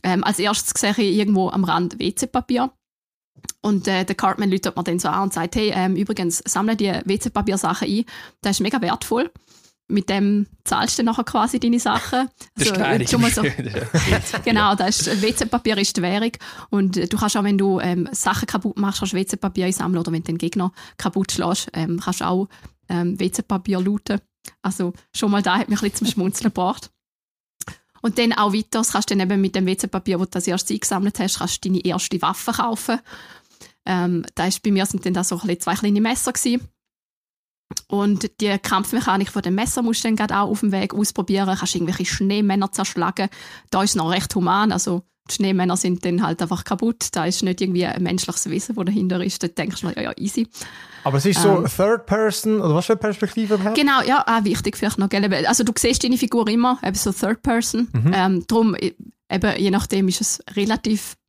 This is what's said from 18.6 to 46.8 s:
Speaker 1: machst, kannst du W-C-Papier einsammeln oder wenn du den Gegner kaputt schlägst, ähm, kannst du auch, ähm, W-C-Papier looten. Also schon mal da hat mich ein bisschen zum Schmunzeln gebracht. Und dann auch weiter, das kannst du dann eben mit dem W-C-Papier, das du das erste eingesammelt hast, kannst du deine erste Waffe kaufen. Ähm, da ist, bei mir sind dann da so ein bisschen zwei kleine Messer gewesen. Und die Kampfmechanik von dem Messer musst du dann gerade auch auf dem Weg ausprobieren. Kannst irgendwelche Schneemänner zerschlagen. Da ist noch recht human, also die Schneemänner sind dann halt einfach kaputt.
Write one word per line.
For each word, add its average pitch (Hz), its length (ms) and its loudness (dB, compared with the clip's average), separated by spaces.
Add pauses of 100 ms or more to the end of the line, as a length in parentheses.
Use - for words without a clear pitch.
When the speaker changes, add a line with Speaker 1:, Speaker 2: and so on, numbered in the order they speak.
Speaker 1:
machst, 196 220 -2
kannst 190 120 -4
du 196 40 -2
W-C-Papier 190 500 -2
einsammeln 180 320 0
oder 165 140 -2
wenn 165 100 -2
du - 40 -10
den 165 120 -4
Gegner 180 320 -2 (280)
kaputt 190 340 -2
schlägst, - 400 -2
ähm, 170 260 -2
kannst 180 220 -6
du 175 80 -4
auch, 185 200 0 (400)
ähm, 175 300 -2
W-C-Papier 185 600 -2
looten. 202 400 -2 (400)
Also 180 320 -4 (220)
schon 214 160 0
mal 202 100 4
da 185 180 2
hat 220 100 -2
mich 202 140 0
ein 202 80 0
bisschen - 160 -4
zum - 80 0
Schmunzeln 196 360 0
gebracht. 185 400 -4 (1120)
Und 233 180 -2
dann 233 140 2
auch 208 200 2
weiter, 214 200 -2
das 226 200 0
kannst 208 180 0
du 208 60 0
dann 185 140 2
eben 196 100 2
mit 190 140 0
dem 190 120 2
W-C-Papier, 185 520 -2
das 185 80 0
du - 60 -16
das 175 160 -4
erste 190 260 -2
eingesammelt 202 460 -2
hast, 196 180 -2
kannst - 260 -4
du - 40 -2
deine 185 160 0
erste 180 380 -2
Waffe 185 280 -2
kaufen. 226 480 -2 (880)
Ähm, 180 380 0 (100)
da 165 120 0
ist, - 180 -2
bei 208 80 4
mir 190 140 4
sind 190 200 -4
dann 180 80 0
da 170 80 0
so 185 140 -2
ein 175 60 -6
bisschen 180 180 -2
zwei 175 140 0
kleine 208 260 2
Messer 240 320 0
gewesen. 240 360 -2 (1200)
Und 202 520 0
die 202 180 2
Kampfmechanik 190 720 0
von 202 120 -4
dem 180 120 0
Messer 240 280 0
musst 226 220 0
du 226 40 0
dann 220 80 2
gerade 214 220 0
auch 202 120 2
auf 208 100 0
dem 208 120 2
Weg 196 220 0
ausprobieren. 196 600 0
Kannst - 180 -4
irgendwelche 180 300 -2
Schneemänner 196 680 0
zerschlagen. 190 560 -2 (420)
Da 190 120 0
ist 202 140 0
noch 165 140 0
recht 185 240 -2
human, 190 380 2
also 180 300 -2 (280)
die - 40 -4
Schneemänner 185 420 2
sind 180 280 0
dann 175 180 2
halt 165 200 0
einfach 175 220 -2
kaputt. 220 480 -2